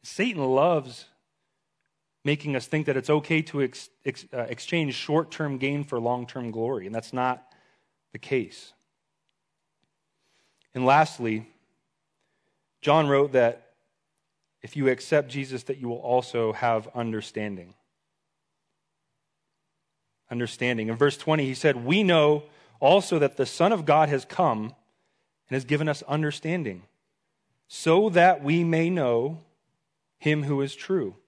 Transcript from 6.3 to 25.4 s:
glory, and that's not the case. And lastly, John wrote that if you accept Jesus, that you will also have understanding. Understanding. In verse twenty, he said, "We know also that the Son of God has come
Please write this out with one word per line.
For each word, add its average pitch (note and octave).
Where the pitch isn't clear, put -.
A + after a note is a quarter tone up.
glory, A2+
and G#2+
that's -
not B2+
the -
case. -
And B2+
lastly, B2
John D3+
wrote C#3
that A#2+
if A2+
you C3+
accept C3+
Jesus, C3
that C3+
you B2+
will A#2
also A#2+
have A2+
understanding. G#2
Understanding. A#2+
In A2+
verse C#3
twenty, D#3
he C3
said, B2+
"We F3
know D3+
also F3
that C#3+
the C3
Son E3+
of F3+
God D3+
has C#3
come B2